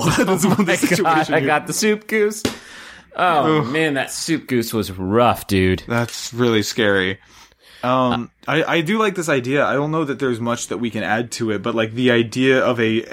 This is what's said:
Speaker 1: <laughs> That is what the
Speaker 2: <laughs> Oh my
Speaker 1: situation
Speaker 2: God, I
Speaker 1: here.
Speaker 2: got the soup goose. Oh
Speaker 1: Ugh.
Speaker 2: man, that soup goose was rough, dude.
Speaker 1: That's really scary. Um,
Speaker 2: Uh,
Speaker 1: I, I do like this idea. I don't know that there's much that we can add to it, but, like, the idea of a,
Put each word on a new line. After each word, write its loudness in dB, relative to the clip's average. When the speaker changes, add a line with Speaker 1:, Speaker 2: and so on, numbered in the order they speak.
Speaker 1:
<laughs> 2
That 2
is 2
what 2
the 2
Speaker 2:
<laughs> -
Oh 2
my 2
Speaker 1:
situation 0
Speaker 2:
God, 2
I 2
Speaker 1:
here. 2
Speaker 2:
got 0
the -6
soup -2
goose. -2
Oh 2
Speaker 1:
Ugh. -2
Speaker 2:
man, 0
that -2
soup -4
goose 0
was -2
rough, 2
dude. 2
Speaker 1:
That's -4
really 2
scary. 0
Um, 0
Speaker 2:
Uh, -4
Speaker 1:
I, 2
I 0
do 0
like 0
this -6
idea. 0
I 0
don't -2
know -2
that -4
there's -2
much -4
that -6
we -4
can -4
add -2
to -4
it, -4
but, -2
like, 0
the 2
idea 2
of 2
a, 0